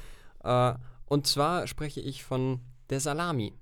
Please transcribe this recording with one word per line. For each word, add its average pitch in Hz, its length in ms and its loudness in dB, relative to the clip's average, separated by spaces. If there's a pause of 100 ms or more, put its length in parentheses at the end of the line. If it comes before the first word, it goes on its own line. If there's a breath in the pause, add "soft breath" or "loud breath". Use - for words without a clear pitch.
(440 loud breath)
Äh, 123 300 6 (320 soft breath)
und 143 220 2
zwar 151 400 2
spreche 147 340 -6
ich 135 220 -8
von 131 360 0 (300)
der 135 100 0
Salami. 147 640 0